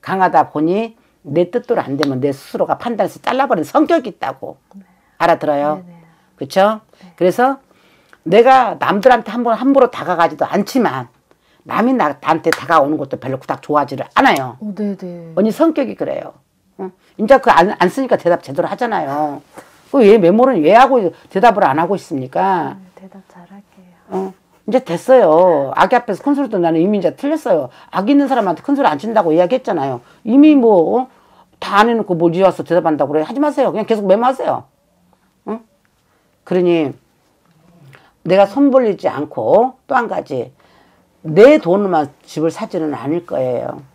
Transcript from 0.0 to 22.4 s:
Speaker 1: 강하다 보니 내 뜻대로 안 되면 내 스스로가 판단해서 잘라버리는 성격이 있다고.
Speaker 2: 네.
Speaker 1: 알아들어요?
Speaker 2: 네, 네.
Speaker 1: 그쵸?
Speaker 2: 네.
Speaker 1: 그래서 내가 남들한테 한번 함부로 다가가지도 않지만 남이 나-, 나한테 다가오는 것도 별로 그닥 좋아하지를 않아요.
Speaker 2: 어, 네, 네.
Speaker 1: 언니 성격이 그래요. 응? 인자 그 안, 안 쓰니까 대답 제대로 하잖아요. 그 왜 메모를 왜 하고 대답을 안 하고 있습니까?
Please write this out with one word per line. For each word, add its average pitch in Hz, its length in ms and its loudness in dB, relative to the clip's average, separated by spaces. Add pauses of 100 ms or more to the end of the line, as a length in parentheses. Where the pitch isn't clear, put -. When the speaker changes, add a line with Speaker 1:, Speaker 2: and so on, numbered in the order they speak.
Speaker 1:
강하다 175 480 0
보니 185 460 -4 (320)
내 170 220 0
뜻대로 240 320 -4
안 135 160 -6
되면 139 220 -2
내 143 120 -2
스스로가 156 460 -4
판단해서 208 440 -6
잘라버리는 254 420 -2
성격이 302 460 -2
있다고. - 480 -12 (180)
Speaker 2:
네. 196 80 -20 (340)
Speaker 1:
알아들어요? 151 580 0
Speaker 2:
네, 185 120 -16
네. 175 160 -20 (320)
Speaker 1:
그쵸? 196 460 -2 (200)
Speaker 2:
네. 185 140 -20
Speaker 1:
그래서 240 420 0 (680)
내가 233 560 4
남들한테 208 520 0
한번 233 240 -4
함부로 262 340 2
다가가지도 160 560 -2
않지만 156 600 -2 (560)
남이 214 300 -2
나-, 156 280 -2
나한테 160 300 -2
다가오는 151 460 0
것도 135 200 -8
별로 131 220 -8
그닥 - 240 -10
좋아하지를 143 500 -4
않아요. 139 460 0
Speaker 2:
어, 208 160 -12
네, 202 200 -6
네. 175 400 -16
Speaker 1:
언니 208 160 0
성격이 277 440 -2
그래요. - 380 -8 (460)
응? 185 120 -12 (260)
인자 240 220 2
그 - 100 -2
안, 170 300 2
안 180 100 2
쓰니까 240 280 -2
대답 175 260 -2
제대로 160 240 -6
하잖아요. 151 760 -6 (500)
그 - 80 0
왜 220 180 8
메모를 214 440 2
왜 160 120 4
하고 233 400 4 (160)
대답을 202 340 2
안 147 160 0
하고 175 160 -2
있습니까? 160 840 -4